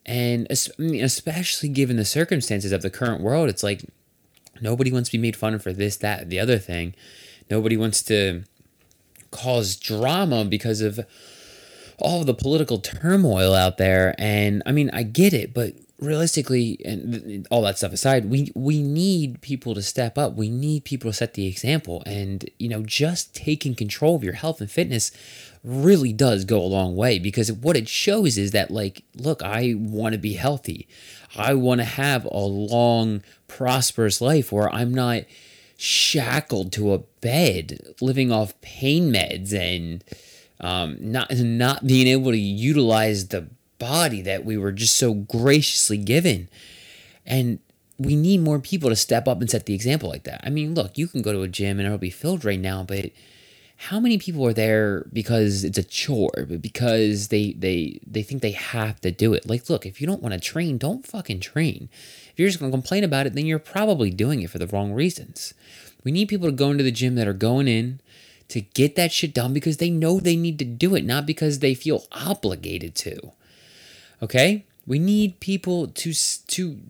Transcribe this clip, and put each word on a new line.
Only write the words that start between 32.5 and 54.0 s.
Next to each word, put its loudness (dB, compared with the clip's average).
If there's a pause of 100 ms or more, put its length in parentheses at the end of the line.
prosperous 0
life 2
where 2
I'm 0
not 0 (540)
shackled 0
to 2
a 0
bed, 0
living 2
off 0
pain 2
meds -2
and, -4 (560)
um, -4
not, -4
not 0
being 8
able 4
to 2
utilize 2
the -6 (340)
body -2
that -4
we -2
were -2
just 0
so 2
graciously 2
given. 2 (800)
And 0 (400)
we 0
need 4
more 4
people 0
to 2
step 2
up 0
and -2
set -2
the -2
example -2
like -10
that. -12
I -6
mean, -2
look, -2
you -2
can -4
go -2
to -2
a -4
gym -2
and -2
it'll -4
be -6
filled -4
right 0
now, -4
but -6 (640)
how -6
many 4